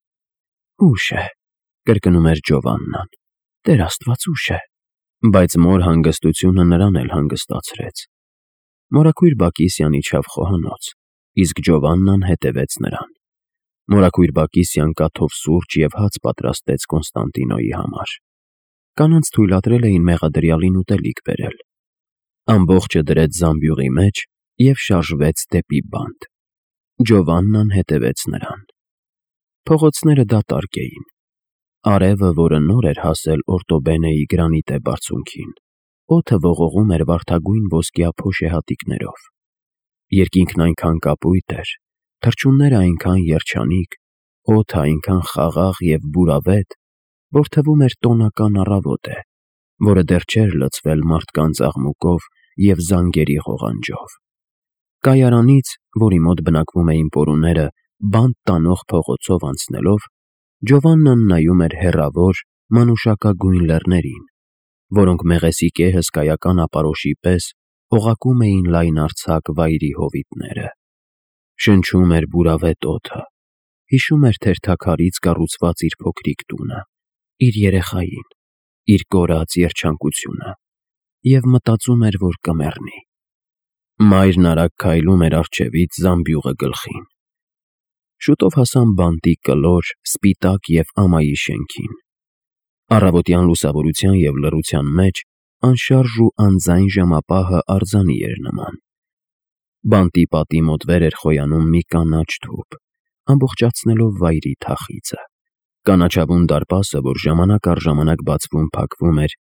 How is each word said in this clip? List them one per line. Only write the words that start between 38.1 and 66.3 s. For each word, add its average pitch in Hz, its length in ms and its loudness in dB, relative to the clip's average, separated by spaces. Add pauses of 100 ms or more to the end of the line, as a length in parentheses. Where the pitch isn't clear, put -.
փոշեհատիկներով։ - 1120 -6 (880)
Երկինքն 92 540 2
այնքան 82 360 -2
կապույտ 80 540 -2
էր, - 120 -12 (540)
թռչունները 135 560 2
այնքան 90 440 0
երջանիկ, 82 800 -4 (480)
օդը 110 300 2
այնքան 80 480 0
խաղաղ 85 560 -2
և 78 240 -2
բուրավետ, 85 720 0 (540)
որ 147 180 0
թվում 151 320 2
էր 127 160 2
տոնական 107 640 0
առավոտ 92 480 -4
է, - 80 -12 (600)
որը 98 240 4
դեռ 87 200 0
չէր 107 300 0
լցվել 76 480 -2
մարդկանց 78 640 -2
աղմուկով 73 640 -2 (280)
և 98 220 2
զանգերի 87 560 0
ղողանջով։ - 760 -8 (920)
Կայարանից, 131 680 4 (200)
որի 104 300 2
մոտ 85 180 2
բնակվում 80 480 0
էին 78 220 0
պորուները, 78 560 0 (340)
բանտ 110 420 2
տանող 87 440 0
փողոցով 82 580 -2
անցնելով, 71 640 -4 (560)
Ջովաննան 143 640 4
նայում 87 340 4
էր 82 160 0
հեռավոր 85 640 0 (300)
մանուշակագույն 107 960 2
լեռներին, 80 580 0 (680)
որոնք 92 360 2
մեղեսիկե 85 640 0
հսկայական 82 720 -2